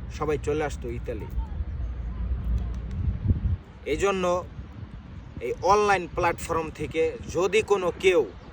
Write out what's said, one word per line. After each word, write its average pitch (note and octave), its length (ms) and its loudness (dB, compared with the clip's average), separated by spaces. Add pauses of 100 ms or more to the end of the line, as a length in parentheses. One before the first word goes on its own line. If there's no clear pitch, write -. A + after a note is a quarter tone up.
(120)
সবাই D3+ 320 0
চলে D3+ 200 0
আসতো C3+ 260 -4
ইতালি। A#2 360 -6 (2500)
এই D3 120 0
জন্য F3+ 460 2 (960)
এই A#2+ 200 -2
অনলাইন G3 540 6
প্ল্যাটফর্ম E3 540 0
থেকে D3+ 480 -2 (160)
যদি G3 280 4
কোনো F#3+ 380 2
কেউ F3+ 260 6 (260)